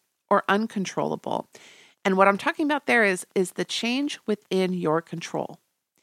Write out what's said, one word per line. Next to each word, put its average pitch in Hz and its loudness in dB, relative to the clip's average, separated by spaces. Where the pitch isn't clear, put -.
or 196 4
uncontrollable? 196 -2
And 190 2
what 196 8
I'm 196 2
talking - -2
about 285 -2
there 240 4
is, 185 0
is 185 0
the 180 -6
change 254 -4
within 185 -2
your 165 0
control. - -8